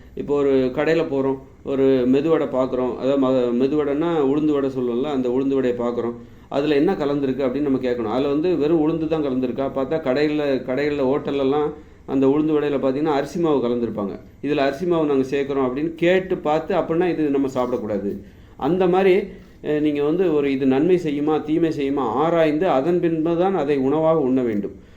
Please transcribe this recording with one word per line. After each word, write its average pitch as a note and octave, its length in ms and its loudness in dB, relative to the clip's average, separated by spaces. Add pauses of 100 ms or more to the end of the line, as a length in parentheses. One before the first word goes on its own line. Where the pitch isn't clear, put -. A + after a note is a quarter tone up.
(140)
இப்போ C3+ 200 -4
ஒரு C3+ 400 2
கடையில D#3 380 0
போறோம், C3+ 260 -2 (260)
ஒரு C3+ 480 2
மெதுவடை D3 340 2
பார்க்குறோம், B2+ 500 -2
அதாவது C3+ 260 0
ம-, B2+ 400 2
மெதுவடைன்னா D3 480 0 (100)
உளுந்து C#3 320 2
வடை C#3 180 0
சொல்லுவோம்ல, A#2+ 320 -2
அந்த C3+ 260 -2
உளுந்து C3+ 260 0
வடையை B2 240 0
பார்க்குறோம், A#2+ 360 -4 (340)
அதுல D3 260 0
என்ன D#3+ 180 2
கலந்துருக்கு C#3 540 -2
அப்படின்னு C#3 220 -2
நம்ம C3 100 0
கேட்கணும். A#2+ 340 -2
அதுல C#3 160 -2
வந்து D#3 280 0
வெறும் D3+ 320 2
உளுந்து D#3+ 200 -2
தான் D#3 160 -2
கலந்துருக்கா? C3 540 -4
பார்த்தா D#3 220 -2
கடையில, D3+ 420 0 (240)
கடைகள்ல, C#3+ 360 -2
ஹோட்டல்லலாம் C#3+ 720 0 (340)
அந்த C3+ 200 0
உளுந்து D3+ 260 2
வடையில D3 240 0
பார்த்தீங்கன்னா C#3 380 0
அரிசி C#3 260 -4
மாவு C#3 280 2
கலந்துருப்பாங்க. G#2 500 -4 (240)
இதுல D3 140 -2
அரிசி C#3 300 -2
மாவு E3 200 2
நாங்க C3+ 220 0
சேர்க்குறோம் C#3 380 -2
அப்படின்னு D3 280 -4
கேட்டு F#3 420 0
பார்த்து D#3+ 380 -2
அப்படின்னா E3 340 0
இது D#3 220 0
நம்ம C#3 240 0
சாப்பிடக்கூடாது. G#2+ 680 -4 (340)
அந்த F3+ 300 0
மாதிரி, F#3+ 420 2 (360)
அ, D3 160 -2
நீங்க D3 220 0
வந்து E3 320 4
ஒரு C#3+ 180 2
இது C3+ 140 0
நன்மை D#3+ 380 4
செய்யுமா, D3 380 0
தீமை D#3+ 280 0
செய்யுமா C#3 300 -2
ஆராய்ந்து D#3 680 2
அதன் D#3+ 320 2
பின்பு E3 360 0
தான் F#3+ 180 2
அதை D3 220 0
உணவாக D#3 440 2
உண்ண C3 220 2
வேண்டும். G#2 300 -2 (240)